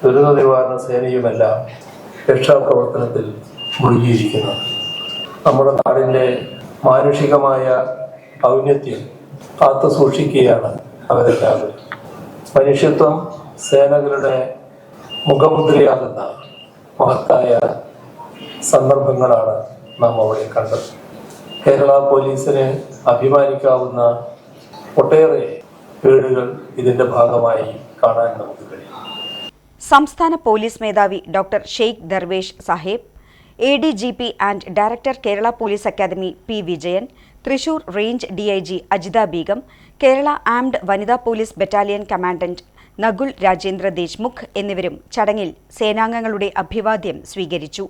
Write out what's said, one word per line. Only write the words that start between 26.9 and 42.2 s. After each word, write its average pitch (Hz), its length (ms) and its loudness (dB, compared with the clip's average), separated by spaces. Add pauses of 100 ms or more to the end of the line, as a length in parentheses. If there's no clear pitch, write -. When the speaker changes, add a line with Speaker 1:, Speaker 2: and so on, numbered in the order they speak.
Speaker 1:
ഭാഗമായി 117 500 2 (360)
കാണാൻ 117 280 2 (120)
നമുക്ക് - 280 -14
കഴിയും. 95 240 -20 (1000)
Speaker 2:
സംസ്ഥാന 311 420 2 (120)
പോലീസ് 220 380 0
മേധാവി 202 360 0 (160)
ഡോക്ടർ 196 260 -2 (140)
ഷെയ്ഖ് 226 380 -2
ദർവേഷ് 185 420 -6 (120)
സാഹിബ്, 185 380 -6 (640)
എ - 20 2 (120)
ഡി 311 80 2 (100)
ജി 247 80 -4 (100)
പി 240 100 -6 (180)
and 202 160 -4 (140)
ഡയറക്ടർ 233 480 -2
കേരള 208 240 -2 (100)
പോലീസ് 208 320 -4
അക്കാദമി 185 400 -4 (160)
പി 220 100 -6 (120)
വിജയൻ, 175 360 -4 (420)
തൃശൂർ 311 340 -2 (160)
റേഞ്ച് 226 400 -4
ഡി 208 80 -8 (100)
ഐ 190 140 -2
ജി 185 80 -6 (180)
അജിത 185 240 -2 (140)
ബീഗം, 185 280 -4 (420)
കേരള 269 260 4 (260)
ആംഡ് 247 240 -2 (100)
വനിതാ 208 360 0
പോലീസ് 226 360 -4
ബറ്റാലിയൻ 202 420 -2 (100)
കമാൻഡന്റ് 180 520 -6 (380)